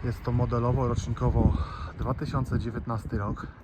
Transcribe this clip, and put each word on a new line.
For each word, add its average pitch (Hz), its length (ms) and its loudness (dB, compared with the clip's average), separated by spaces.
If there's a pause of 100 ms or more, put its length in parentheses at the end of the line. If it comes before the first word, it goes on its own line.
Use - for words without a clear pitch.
Jest 120 180 -2
to 123 100 -2
modelowo, 120 560 2
rocznikowo - 640 4 (460)
dwa 123 160 -2
tysiące 131 440 -2
dziewiętnasty 117 600 -2
rok. 104 280 -4 (180)